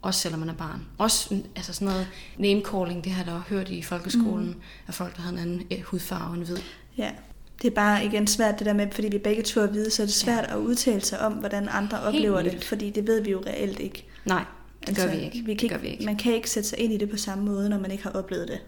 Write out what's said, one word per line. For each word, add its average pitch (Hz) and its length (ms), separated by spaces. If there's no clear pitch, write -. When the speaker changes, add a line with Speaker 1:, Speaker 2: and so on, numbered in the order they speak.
Speaker 1:
også 190 180
selvom 160 200
man 160 100
er 165 40
barn. 165 320
Også, 202 440
altså 185 180
sådan 196 140
noget 185 200
name-calling, 196 680
det 185 80
har 185 120
jeg 170 80
da - 60
også 175 120
hørt 190 200
i 175 120
folkeskolen, 185 680
Speaker 2:
Mm. 175 80
Speaker 1:
af 170 60
folk, 180 220
der 175 60
havde 175 140
en 175 60
anden, 175 280
eh, 185 120
hudfarve 175 540
end 175 100
hvid. 175 120
Speaker 2:
Ja. 214 120
Det 247 100
er - 40
bare 208 300
igen 208 220
svært 214 320
det 208 60
der 208 80
med, 202 180
fordi 214 160
vi 202 100
begge 214 260
to - 180
er 208 60
hvide, 208 240
så 220 100
er 208 40
det 208 80
Speaker 1:
Ja. - 120
Speaker 2:
svært 233 240
at 208 80
udtale 220 440
sig - 180
om, 214 140
hvordan 202 380
andre 208 260
Speaker 1:
Helt - 100
Speaker 2:
oplever 208 340
det, 180 100
Speaker 1:
vildt. 180 140
Speaker 2:
fordi 208 240
det 208 180
ved 226 140
vi 208 100
jo 190 160
reelt 196 320
ikke. - 260
Speaker 1:
Nej, 180 180
det 196 80
gør 190 80
Speaker 2:
Altså, 180 140
Speaker 1:
vi 170 80
ikke. 240 200
Speaker 2:
vi 214 80
kan 202 80
Speaker 1:
Det 240 80
gør - 60
Speaker 2:
ikke, - 120
Speaker 1:
vi - 60
ikke. 214 120
Speaker 2:
man 214 120
kan 233 160
ikke 233 160
sætte 208 200
sig - 100
ind 220 140
i 208 40
det 208 120
på 208 80
samme 196 280
måde, 202 240
når 208 100
man 190 120
ikke 196 120
har 196 80
oplevet 185 360
det. - 200